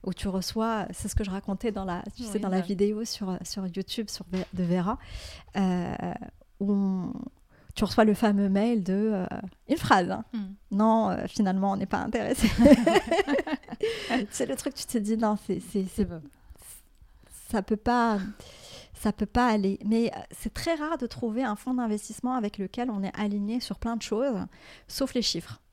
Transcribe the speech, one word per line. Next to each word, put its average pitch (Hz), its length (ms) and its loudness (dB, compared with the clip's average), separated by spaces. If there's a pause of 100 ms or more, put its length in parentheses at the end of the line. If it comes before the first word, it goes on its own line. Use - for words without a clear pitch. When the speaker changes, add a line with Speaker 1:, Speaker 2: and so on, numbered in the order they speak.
Speaker 1:
où 190 120 -4
tu - 120 -4
reçois, 214 640 -2
c'est - 160 -8
ce - 60 -6
que 220 100 0
je 196 60 -4
racontais 196 420 -4
dans 196 140 -6
la, 180 160 -4 (140)
tu 247 80 -10
Speaker 2:
Oui, 226 40 -8
Speaker 1:
sais, 208 120 -2
dans 202 100 -2
la 185 120 2
Speaker 2:
bah. 175 40 -4
Speaker 1:
vidéo 202 400 2
sur, 190 380 -4
sur 190 240 -6
YouTube, 196 420 -6
sur - 220 -10
Ve-, 185 220 -2
de 180 100 0
Vera, 180 340 2 (600)
euh, 180 360 2 (680)
où 202 140 0
on, 190 400 2 (640)
tu - 80 2
reçois 220 220 6
le 208 100 6
fameux 202 340 4
mail 208 340 4
de, 196 300 2
euh, 185 120 0 (420)
une 311 100 2
phrase, 185 320 4
hein. 202 240 -4
Speaker 2:
Hmm. 196 200 -6 (180)
Speaker 1:
Non, 220 400 4
euh, - 160 -2
finalement, 196 460 2
on - 40 0
n'est 196 80 -2
pas 208 140 -2
intéressé. 220 540 0
Speaker 2:
<laughs> - 60 -2
Speaker 1:
<laughs> 302 1700 4
C'est 254 160 -2
le 269 80 -2
truc, - 180 -6
tu - 120 -12
te - 120 -4
dis, 214 200 0
non, 214 280 2
c'est, 180 140 -2
c'est, 190 240 -2
Speaker 2:
C'est 190 40 -4 (100)
Speaker 1:
c'est, 208 80 2
Speaker 2:
vrai. 170 160 -10 (1300)
Speaker 1:
ça 214 100 2
peut 208 160 0
pas, 233 420 2 (760)
ça 220 180 0
peut 214 140 -2
pas 247 200 2
aller. 196 380 2
Mais, 226 300 2
euh, - 40 -10 (120)
c'est - 220 -8
très 330 220 -2
rare 302 220 -2
de 247 100 -4
trouver 233 360 -4
un 214 120 0
fonds 254 200 -4
d'investissement 233 580 -2
avec 214 240 -2
lequel 240 320 -4
on 202 140 -2
est - 140 -4
aligné 208 420 -2
sur - 200 -6
plein 233 160 -2
de 220 60 -4
choses, 240 340 0 (520)
sauf - 260 -4
les 247 80 2
chiffres. - 400 -4 (120)